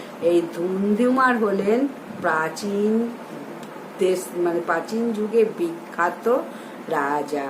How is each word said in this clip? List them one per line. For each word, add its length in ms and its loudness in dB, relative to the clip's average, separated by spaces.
এই 200 6
ধুন্ধুমার 800 2
হলেন 500 2
প্রাচীন 880 0
দেশ, 240 2
মানে 300 2
প্রাচীন 480 0
যুগে 320 4
বিখ্যাত 720 -2
রাজা। 640 0